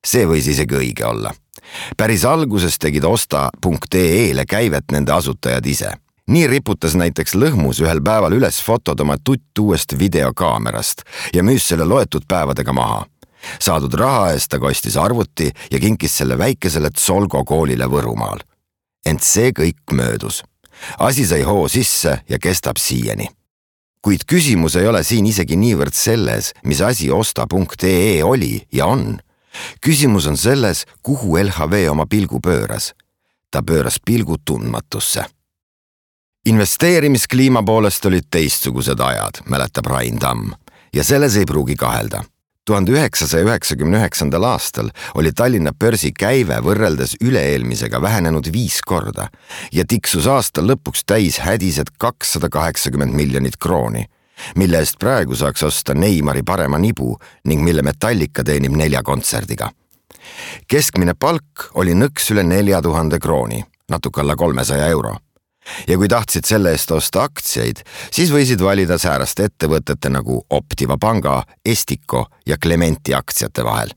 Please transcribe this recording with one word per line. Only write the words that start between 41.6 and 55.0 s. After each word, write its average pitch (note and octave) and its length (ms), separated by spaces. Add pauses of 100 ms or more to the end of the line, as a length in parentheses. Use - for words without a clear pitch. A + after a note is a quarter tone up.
kahelda. G#1+ 480 (440)
Tuhande G2+ 240
üheksasaja G2 560
üheksakümne E2 480
üheksandal E2 480
aastal G2+ 460 (260)
oli D#2+ 160
Tallinna G#2+ 400
börsi G#2 400
käive G2+ 520
võrreldes D#2+ 500 (100)
üle-eelmisega B1 800
vähenenud E2 480
viis A#2+ 320
korda G1+ 460 (420)
ja F2 160
tiksus F#2 400
aasta B2+ 360
lõpuks - 440
täis G2 360
hädised F2 540
kakssada - 540
kaheksakümmend C#2+ 640
miljonit C2+ 400
krooni, A#1 480 (520)
mille E2+ 280
eest - 160
praegu G2 360